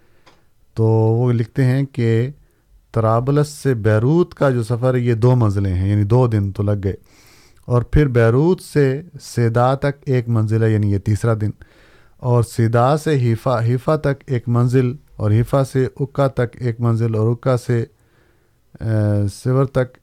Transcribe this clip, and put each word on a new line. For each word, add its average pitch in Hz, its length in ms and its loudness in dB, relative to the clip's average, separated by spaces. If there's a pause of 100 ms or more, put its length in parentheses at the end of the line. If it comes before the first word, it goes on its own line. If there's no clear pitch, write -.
(760)
تو 113 120 0
وہ 113 460 2
لکھتے 120 320 -2
ہیں 127 220 0
کہ 117 420 -2 (640)
طرابلس 127 560 0
سے - 260 -4
بیروت 117 600 0
کا 143 160 2
جو 120 120 -2
سفر 120 320 -2
ہے، 127 60 0
یہ 120 140 0
دو 123 220 4
منزلیں 101 380 0
ہیں، 95 160 0
یعنی 104 140 2
دو 123 220 4
دن 101 260 0
تو 104 100 -6
لگ 101 80 0 (140)
گئے، 95 100 -2 (680)
اور 123 180 0
پھر 151 260 2
بیروت 123 520 2
سے 139 420 0 (180)
سیدا 120 540 0
تک 139 320 -4
ایک 127 220 -2
منزل 110 340 0
ہے، 110 80 2
یعنی 104 220 0
یہ 98 60 0
تیسرا 107 420 0
دن، 104 100 -2 (640)
اور 120 260 0
سیدا 120 540 0
سے 156 140 -4
حیفا، 120 500 0
حیفا 123 360 0
تک 143 300 -4
ایک 123 220 -6
منزل، 123 440 0 (240)
اور 104 140 -2
حیفا 120 340 0
سے 131 240 -2 (120)
عکا 139 280 -2
تک 123 320 -4
ایک 120 200 -6
منزل، 117 340 0
اور 110 180 0
عکا 123 240 -2
سے، 117 280 -2 (960)
اے، 104 520 0
سور 127 320 -2
تک 127 380 -4